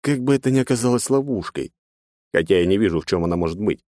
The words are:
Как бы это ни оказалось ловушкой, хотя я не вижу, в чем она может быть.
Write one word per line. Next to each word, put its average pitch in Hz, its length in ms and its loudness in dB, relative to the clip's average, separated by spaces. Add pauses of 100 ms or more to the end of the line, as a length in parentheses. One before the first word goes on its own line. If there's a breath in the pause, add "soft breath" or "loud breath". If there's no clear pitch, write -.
Как 139 180 -2
бы 139 160 2
это 131 160 -2
ни 131 80 2
оказалось 123 500 0
ловушкой, 127 640 -4 (580)
хотя 85 280 2
я 87 80 4
не 98 100 2
вижу, 85 240 0
в - 40 -16
чем 85 180 0
она 85 120 0
может 85 240 -4
быть. - 320 -2